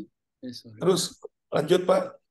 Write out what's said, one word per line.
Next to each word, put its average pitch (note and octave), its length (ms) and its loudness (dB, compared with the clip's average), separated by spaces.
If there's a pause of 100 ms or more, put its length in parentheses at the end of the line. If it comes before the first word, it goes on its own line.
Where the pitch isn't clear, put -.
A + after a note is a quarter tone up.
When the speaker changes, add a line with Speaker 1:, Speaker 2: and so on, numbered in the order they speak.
(440)
Speaker 1:
eh, B2 100 -12
sorry. A2+ 300 -20
Speaker 2:
Terus F3 180 2 (480)
lanjut, F3 380 2
Pak. F#3+ 160 4 (280)